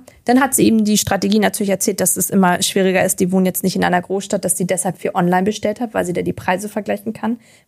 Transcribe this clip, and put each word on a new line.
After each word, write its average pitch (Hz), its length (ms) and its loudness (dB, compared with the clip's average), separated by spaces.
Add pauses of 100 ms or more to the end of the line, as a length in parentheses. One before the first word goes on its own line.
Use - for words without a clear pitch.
(260)
Dann 247 160 4
hat 269 140 2
sie - 120 4
ihm 220 160 4
die 208 140 2
Strategie 196 400 2
natürlich 196 320 0
erzählt, 190 320 -2
dass 190 160 0
es 190 140 -4
immer 180 320 4
schwieriger 185 420 2
ist. 190 140 -4
Die 180 120 0
wohnen 190 140 2
jetzt 180 180 -2
nicht 190 120 -2
in 185 80 0
einer 175 180 2
Großstadt, 190 420 -4
dass 180 140 -2
sie 190 80 -2
deshalb 180 320 -4
viel - 160 -6
online 180 300 2
bestellt 214 360 -2
hat, 226 140 -6
weil 190 120 -2
sie 175 80 -4
da 180 100 -2
die 175 100 -4
Preise 185 360 -2
vergleichen 208 440 -6
kann. 226 260 -6 (280)